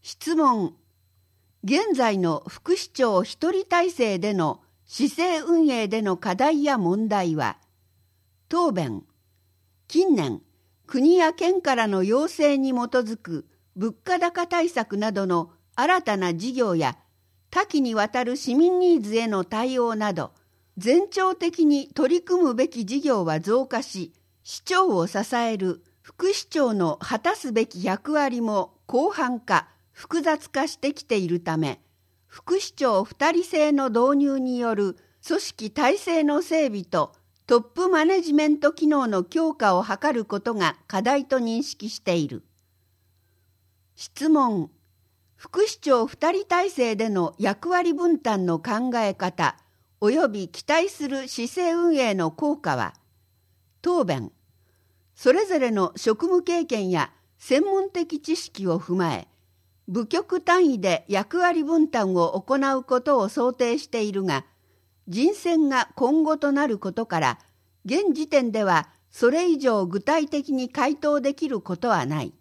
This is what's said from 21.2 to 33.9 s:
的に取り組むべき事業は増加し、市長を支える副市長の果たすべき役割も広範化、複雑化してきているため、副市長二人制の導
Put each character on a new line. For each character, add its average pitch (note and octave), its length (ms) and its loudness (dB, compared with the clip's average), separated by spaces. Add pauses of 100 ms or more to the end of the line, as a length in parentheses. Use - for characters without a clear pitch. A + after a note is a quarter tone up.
的 E4+ 300 0
に C#4+ 220 2
取 D#4 300 2
り F4 40 0
組 F4+ 220 0
む C4 100 2
べ B3+ 160 0
き A#3 160 -8
事 C4 160 -4
業 A#3+ 240 2
は D#3 140 0
増 A3 260 0
加 A#3 160 -4
し、 - 320 -10 (300)
市 - 180 -16
長 F4+ 340 2
を E3+ 120 2
支 - 100 -6 (180)
え A#3 220 -2
る F#3 260 -4 (180)
副 - 320 -4
市 - 120 -6
長 C4 280 0
の F3 280 0
果 - 180 -4
た F#4 160 0
す C4+ 160 -8
べ A3 140 2
き F3 180 -12
役 C#4 300 -4
割 C4+ 280 0
も G#3+ 360 -4 (100)
広 D4+ 300 0
範 B3 220 -2
化、 - 280 0 (240)
複 - 300 -6
雑 D4+ 280 -2
化 C#4+ 180 -2
し - 100 -10
て C#4+ 160 -2
き - 100 -14
て A3 140 -2
い F3+ 100 -2
る F3 120 -2
た E3 180 -4
め、 D3+ 240 -4 (460)
副 - 320 -4
市 - 140 -8
長 G#3+ 300 0
二 D4+ 280 -2
人 E4+ 120 0
制 D4+ 280 2
の C4+ 180 0
導 B3 280 4